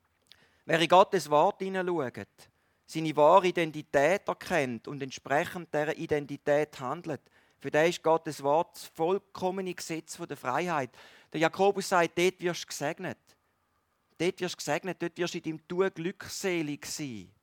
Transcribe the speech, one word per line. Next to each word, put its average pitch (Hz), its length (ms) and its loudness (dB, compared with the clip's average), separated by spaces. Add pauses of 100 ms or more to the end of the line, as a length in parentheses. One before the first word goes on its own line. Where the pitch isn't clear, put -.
(640)
Wer 160 160 0
in 165 80 2
Gottes 175 420 4
Wort 156 300 4
hineinschaut, 180 680 -4 (580)
seine 160 300 -4
wahre 170 320 8
Identität 160 800 0
erkennt 139 600 -4
und 143 140 -10
entsprechend 147 720 -4
dieser 151 240 -2
Identität 147 840 -2
handelt, 147 420 -8 (360)
für 139 140 -10
den 156 180 4
ist - 140 -6
Gottes 160 400 0
Wort 147 320 0
das - 100 -18
vollkommene 185 880 -4
Gesetz - 420 -10
von 170 120 -12
der 143 100 -10
Freiheit. 143 540 -2 (420)
Der 156 60 -4
Jakobus 190 500 2
sagt, 175 280 4
dort 180 240 2
wirst 170 220 -2
du - 40 -18
gesegnet. 151 500 -6 (1000)
Dort 180 220 -2
wirst 170 140 -4
du - 40 -14
gesegnet, 170 440 -4
dort 170 160 -6
wirst 175 160 -4
du 180 60 -6
in - 40 -20
deinem 156 240 -8
Tun 185 260 0
glückselig 165 920 -6
sein. 110 460 -10 (120)